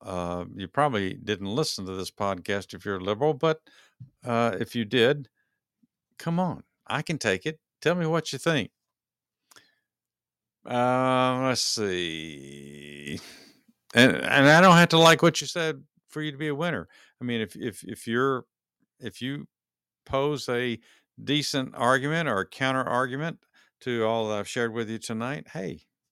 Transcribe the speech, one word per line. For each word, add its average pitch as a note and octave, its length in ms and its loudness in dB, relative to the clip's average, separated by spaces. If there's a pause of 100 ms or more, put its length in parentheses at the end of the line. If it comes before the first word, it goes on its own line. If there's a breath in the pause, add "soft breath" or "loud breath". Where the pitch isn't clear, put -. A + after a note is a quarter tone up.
Uh, F2 440 -6 (100)
you F#2+ 120 -10
probably A2+ 460 0
didn't G2 400 -6
listen C3 320 -4
to F#2 60 -8
this F#2 180 -8
podcast G2 640 -6
if F2+ 120 -14
you're G2 120 -4
a F#2 60 -8
liberal, G#2+ 300 0
but, D#3+ 280 -2 (640 loud breath)
uh, A#2 360 0
if A2+ 160 -8
you A#2 100 -2
did, B2+ 440 2 (880)
come E3 220 -2
on, F3+ 240 -2 (240)
I C3+ 140 -4
can D3+ 180 -4
take F#2+ 260 0
it. D#3 140 -8 (220)
Tell E3 140 2
me E3+ 120 -2
what D#3+ 260 -2
you C3+ 60 -6
think. D3 320 0 (2000 soft breath)
Uh, B2+ 760 2
let's B2+ 180 0
see. D2 1600 -6 (760 loud breath)
And, A#2+ 220 8
and C3+ 320 4
I D#3 140 10
don't F#3 160 10
have E3+ 120 8
to E3 80 4
like E3 240 8
what E3 180 4
you D3 60 -4
said D#3 380 -4 (260)
for D3+ 120 -8
you D#3 100 -6
to C3+ 60 -12
be D#3 100 -4
a D3 80 -2
winner. C#3+ 320 -4 (340 soft breath)
I B2 40 -6
mean, A#2+ 160 -2
if, - 140 -6
if, A2 280 -8
if - 240 -14
you're, B2+ 380 0 (540)
if A#2+ 220 -14
you C3+ 260 -10 (580)
pose C#3 440 -2
a A#2+ 300 -2 (440 soft breath)
decent C#3+ 520 -2
argument C3+ 520 2
or G#2 120 0
a F#2+ 80 -2
counter C3 360 -2
argument C3 600 -4 (360 soft breath)
to A#2 240 0
all A2+ 240 0
that G#2 100 -2
I've G2+ 80 -6
shared A#2 260 -4
with A2+ 160 -6
you A2+ 80 -6
tonight, A#2+ 560 -8
hey, F#2 280 -8 (300)